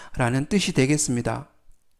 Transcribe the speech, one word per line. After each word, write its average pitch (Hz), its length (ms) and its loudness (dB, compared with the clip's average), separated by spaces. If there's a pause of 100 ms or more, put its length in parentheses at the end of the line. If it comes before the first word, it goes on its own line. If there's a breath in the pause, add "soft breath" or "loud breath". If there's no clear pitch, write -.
(160 loud breath)
라는 131 320 0
뜻이 190 260 0
되겠습니다. 131 760 0 (500)